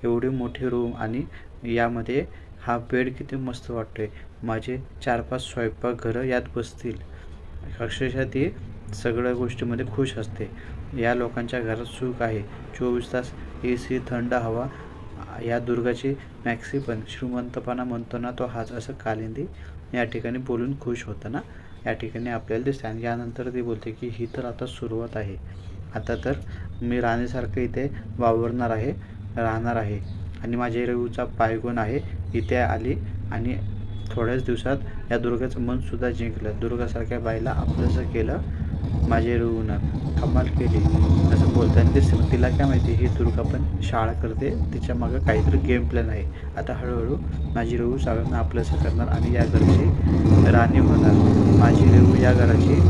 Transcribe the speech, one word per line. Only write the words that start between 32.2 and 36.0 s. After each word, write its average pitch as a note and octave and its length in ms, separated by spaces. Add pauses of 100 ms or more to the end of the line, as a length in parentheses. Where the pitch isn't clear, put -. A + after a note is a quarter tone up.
इथे A#2+ 220
आली B2 400 (360)
आणि A#2 240 (560)
थोड्याच B2 340
दिवसात B2+ 320 (340)
या A#2 60
दुर्गाचं A#2+ 440
मनसुद्धा B2 480